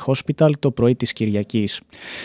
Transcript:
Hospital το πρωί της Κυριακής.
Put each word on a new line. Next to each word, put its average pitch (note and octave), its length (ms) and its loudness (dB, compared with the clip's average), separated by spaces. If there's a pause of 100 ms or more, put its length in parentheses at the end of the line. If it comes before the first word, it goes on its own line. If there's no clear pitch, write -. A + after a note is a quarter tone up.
Hospital D3+ 520 2
το C#3 120 0
πρωί A#2+ 240 2
της - 180 -4
Κυριακής. G#2 680 -2 (440)